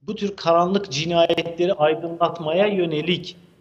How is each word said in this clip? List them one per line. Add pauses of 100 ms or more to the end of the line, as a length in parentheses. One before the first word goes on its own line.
bu
tür
karanlık
cinayetleri
aydınlatmaya
yönelik (240)